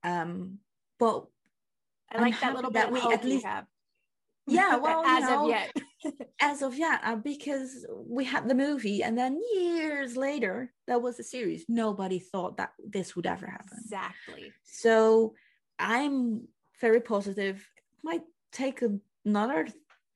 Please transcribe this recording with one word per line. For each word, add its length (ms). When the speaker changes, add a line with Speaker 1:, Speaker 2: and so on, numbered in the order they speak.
Speaker 1:
Um, 560
but 260
Speaker 2:
I 60
Speaker 1:
I'm 40
Speaker 2:
like 140
that 80
Speaker 1:
happy 120
Speaker 2:
little 160
Speaker 1:
that 140
Speaker 2:
bit 20
of 60
Speaker 1:
we 80
Speaker 2:
hope 120
Speaker 1:
at 120
least 180
Speaker 2:
you 60
have. 200
<laughs> 800
Speaker 1:
Yeah, 300
well, 260
you 140
Speaker 2:
As 120
Speaker 1:
know, 160
Speaker 2:
of 40
yet. 260
<laughs> 340
Speaker 1:
as 220
of 160
yet, 260
uh, 120
because 680
we 200
had 220
the 60
movie 500
and 140
then 240
years 600
later, 560
there 140
was 200
a 40
series. 440
Nobody 520
thought 380
that 120
this 280
would 100
ever 220
happen. 340
Speaker 2:
Exactly. 720
Speaker 1:
So 680
I'm 680
very 220
positive. 680
Might 180
take 320
another 420